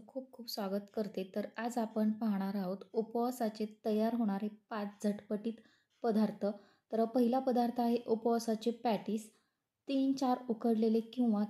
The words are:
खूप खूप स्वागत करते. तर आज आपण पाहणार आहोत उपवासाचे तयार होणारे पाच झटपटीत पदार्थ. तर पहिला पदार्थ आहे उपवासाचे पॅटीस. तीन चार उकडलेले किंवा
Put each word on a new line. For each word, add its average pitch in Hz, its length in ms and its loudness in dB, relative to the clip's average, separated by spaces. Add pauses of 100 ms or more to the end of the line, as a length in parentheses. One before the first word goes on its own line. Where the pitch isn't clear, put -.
खूप 262 240 -10
खूप 233 180 -16
स्वागत 202 320 -4 (140)
करते. 190 280 -4 (120)
तर 208 100 -2 (120)
आज 233 200 -4
आपण 214 340 0
पाहणार 202 440 0
आहोत 190 280 -4 (100)
उपवासाचे 226 720 -2 (200)
तयार 220 300 2
होणारे 208 320 0 (220)
पाच 208 340 -6
झटपटीत 208 580 -2 (420)
पदार्थ. 208 420 2 (460)
तर 226 140 2
पहिला 240 340 4
पदार्थ 240 420 2
आहे 233 160 4 (100)
उपवासाचे 226 640 0 (120)
पॅटीस. 220 440 -2 (600)
तीन 269 260 2
चार 254 360 0
उकडलेले 226 500 2 (140)
किंवा 220 360 2